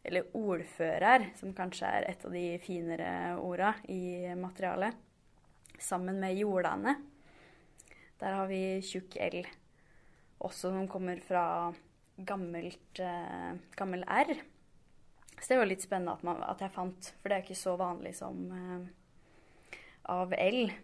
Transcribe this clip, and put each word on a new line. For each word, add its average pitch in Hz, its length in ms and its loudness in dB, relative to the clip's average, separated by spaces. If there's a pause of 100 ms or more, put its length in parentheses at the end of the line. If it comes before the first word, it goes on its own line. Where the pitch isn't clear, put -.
eller 175 320 0
ordfører, 196 1000 4
som 190 180 -8
kanskje 185 340 -4
er 202 220 2
et - 160 -8
av - 80 -6
de 175 100 -2 (160)
finere 170 500 -4 (280)
orda 180 360 2 (140)
i 190 120 -4 (360)
materialet, 185 640 0 (800)
sammen 185 420 -2
med 190 180 0
jordane. 202 580 4 (1200)
Der 196 160 -2
har 190 140 0
vi 190 140 0 (200)
tjukk 190 360 -6
L, 180 260 0 (1000)
også 185 300 -4
som 190 160 0
kommer 185 340 -4
fra 175 240 2 (720)
gammelt, 180 840 -6
eh, 175 540 -4 (220)
gammel 185 300 -2
R. 285 280 4 (1040)
Så - 140 -10
det 262 80 8
var 233 80 10
litt 190 160 0
spennende 180 320 0
at - 100 -6
man, 175 200 0
at 190 180 -2
jeg 196 100 -4
fant, 185 460 -6
for 202 120 -6
det 196 80 6
er 185 60 -2
ikke 185 140 -10
så 185 200 0
vanlig 180 380 -2
som, 190 220 -6 (140)
eh, 180 380 -8 (1160)
av 180 280 0
L. 214 380 4 (120)